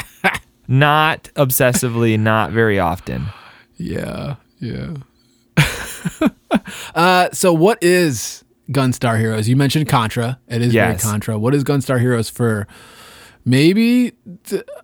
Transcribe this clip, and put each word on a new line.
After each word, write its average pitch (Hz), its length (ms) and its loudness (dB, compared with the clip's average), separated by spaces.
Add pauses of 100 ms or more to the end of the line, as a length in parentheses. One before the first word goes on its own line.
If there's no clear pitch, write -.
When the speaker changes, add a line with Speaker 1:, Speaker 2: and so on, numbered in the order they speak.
(320)
Speaker 1:
<laughs> - 360 -14
Speaker 2:
Not 147 560 2 (100)
obsessively, 123 880 2
not 110 320 2
very 110 260 2
often. 82 480 -4 (520)
Speaker 1:
Yeah, - 580 -8 (240)
yeah. 131 340 -10 (640)
<laughs> - 720 -2 (680)
Uh, 180 380 2
so 185 200 2
what 175 300 2
is 175 640 0 (260)
Gunstar 123 480 0
Heroes? 110 300 -2
You 123 80 4
mentioned 143 320 2
Contra. 123 580 0
It 117 160 -4
is 120 100 2
very 101 200 4
Speaker 2:
Yes. 87 100 -4
Speaker 1:
Contra. 107 360 -2
What 120 160 0
is 143 100 2
Gunstar 139 340 -2
Heroes 120 320 0
for? 110 380 -2 (760)
Maybe, 214 680 2 (320)
th-, - 180 -6 (220)